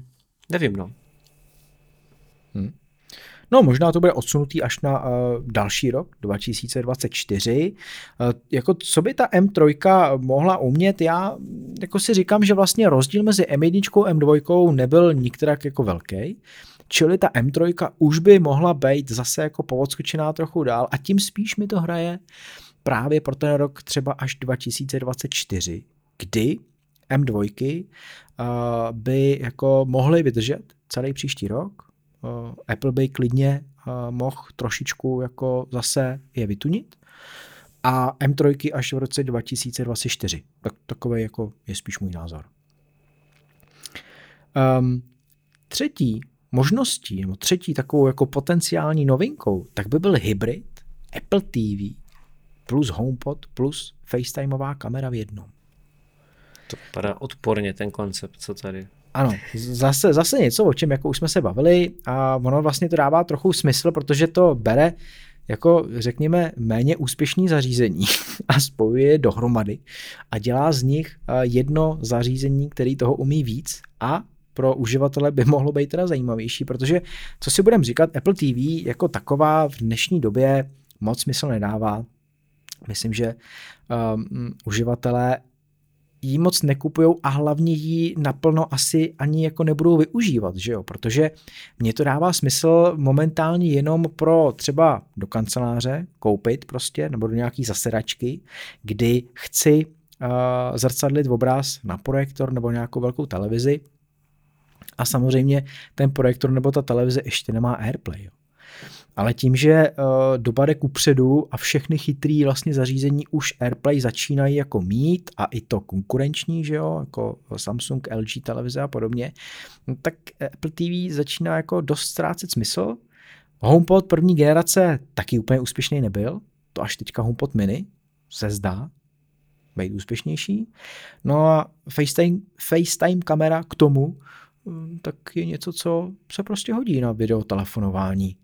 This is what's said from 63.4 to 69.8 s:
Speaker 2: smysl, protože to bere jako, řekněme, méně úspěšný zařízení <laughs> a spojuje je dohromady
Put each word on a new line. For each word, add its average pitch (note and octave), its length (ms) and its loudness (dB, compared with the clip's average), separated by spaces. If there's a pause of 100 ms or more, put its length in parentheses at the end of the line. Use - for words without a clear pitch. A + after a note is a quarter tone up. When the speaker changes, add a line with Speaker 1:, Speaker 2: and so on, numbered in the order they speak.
Speaker 2:
smysl, D3+ 380 2
protože D3 360 2
to E3 280 6
bere A#2+ 380 4 (540)
jako, E3 400 4 (100)
řekněme, D#3 600 0
méně A#2 400 0
úspěšný D3+ 500 -2
zařízení B2 580 2 (220)
<laughs> - 200 -12
a C#3 120 2
spojuje B2+ 520 2
je D#3 60 6
dohromady A#2 600 0 (520)